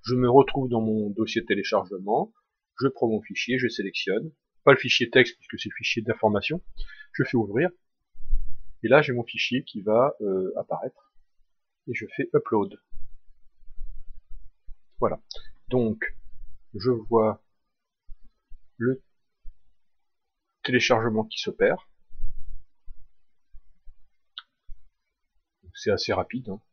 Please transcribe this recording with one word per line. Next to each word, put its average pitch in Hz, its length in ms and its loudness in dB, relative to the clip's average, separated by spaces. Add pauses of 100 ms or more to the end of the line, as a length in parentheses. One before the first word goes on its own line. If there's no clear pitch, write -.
Je 123 120 -2
me 123 140 4
retrouve 131 400 6
dans 117 100 0
mon 110 300 0
dossier 107 320 -2
de - 40 -12
téléchargement, 101 880 -2 (460)
je 135 80 0
prends 123 220 0
mon 107 120 -2
fichier, 123 380 -4
je 123 80 0
sélectionne, 101 640 -4 (320)
pas 139 80 8
le 135 60 8
fichier 120 320 0
texte 127 280 4
puisque - 240 -14
c'est - 60 -8
le - 80 -12
fichier - 260 -4
d'information, 110 640 0 (480)
je - 140 -2
fais - 100 -4
ouvrir, 117 340 0 (1120)
et 110 40 0
là 135 140 8
j'ai 147 100 0
mon 120 140 -2
fichier - 400 -4
qui - 160 -12
va, 113 400 2
euh, 95 360 -2
apparaître, - 560 -10 (760)
et 127 60 -8
je 113 120 -8 (100)
fais 139 180 -6
Upload. 104 460 0 (2250)
Voilà, 110 220 -2 (460)
donc 117 480 -2 (580)
je 110 180 -2
vois 110 520 2 (1300)
le 127 260 -2 (1600)
téléchargement 113 640 2
qui - 160 -12
s'opère. 110 480 0 (3750)
C'est - 180 -2
assez 101 220 -2
rapide, 104 340 -4
hein. 101 140 -10 (120)